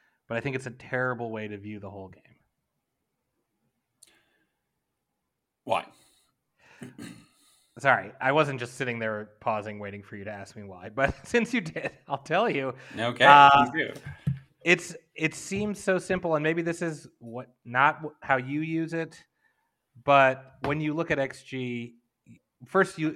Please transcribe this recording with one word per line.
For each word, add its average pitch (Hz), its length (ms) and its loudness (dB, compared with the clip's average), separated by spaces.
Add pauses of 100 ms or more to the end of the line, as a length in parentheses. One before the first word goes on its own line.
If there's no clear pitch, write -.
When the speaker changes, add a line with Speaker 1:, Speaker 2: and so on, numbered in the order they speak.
(260)
Speaker 1:
but 117 100 -8
I 117 40 -4
think 131 160 -6
it's 127 100 -12
a 123 40 -10
terrible 123 600 -6
way 107 160 -8
to 104 120 -12
view 104 200 -14
the 98 120 -16
whole 95 180 -16
game. - 140 -20 (3500)
Speaker 2:
Why? - 240 -2 (920)
Speaker 1:
<clears throat> - 60 -14 (920)
Sorry, 113 320 2 (100)
I 131 120 0
wasn't 143 260 2
just 120 160 -10
sitting 123 240 -6
there 107 320 -6 (100)
pausing, 107 380 -6
waiting 101 240 -12
for 107 140 -18
you 98 80 -14
to 104 80 -12
ask 98 240 -16
me 107 80 -16
why, 92 240 -18
but 135 320 -2
<laughs> - 40 -20
since 240 300 0
you 240 60 -2
did, 160 320 -8 (160)
I'll 139 100 -4
tell 196 320 0
you. 135 240 -4 (240)
Speaker 2:
Okay, 120 260 0
Speaker 1:
Uh, 143 420 12
Speaker 2:
please 151 200 -4
do. - 60 -10 (720)
Speaker 1:
it's, 175 320 0 (180)
it 156 220 -4
seems 202 420 -6
so 185 200 0
simple, 175 360 -2
and 151 80 0
maybe 165 200 0
this 170 200 -6
is 156 240 -6 (140)
what, 120 340 -16 (100)
not 139 380 2
wh-, 151 200 -12
how 135 160 0
you 139 240 -6
use 160 300 -4
it, 165 300 -8 (840)
but 135 580 4
when 147 180 -2
you 151 140 -2
look 165 180 -4
at 139 80 0
X 135 240 -6
G, 120 540 -8 (680)
first 190 320 0
you, 156 180 -2